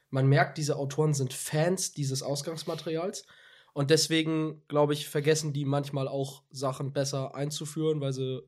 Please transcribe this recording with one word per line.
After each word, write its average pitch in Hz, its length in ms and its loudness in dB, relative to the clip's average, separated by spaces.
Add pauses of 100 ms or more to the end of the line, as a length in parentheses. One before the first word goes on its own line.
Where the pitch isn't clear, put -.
man 135 180 4
merkt, 165 300 4
diese 147 200 0
Autoren 147 360 0
sind 135 200 -2
Fans 175 600 0
dieses 135 300 -4
Ausgangsmaterials. 160 1040 -6 (500)
Und 143 140 0
deswegen, 156 760 2
glaub 147 240 4
ich, 147 180 -4
vergessen 151 420 2
die 143 140 0
manchmal 139 420 0
auch 139 440 -4
Sachen 135 420 -4
besser 135 400 -2
einzuführen, 151 680 -2
weil 135 120 -2
sie, 131 340 -4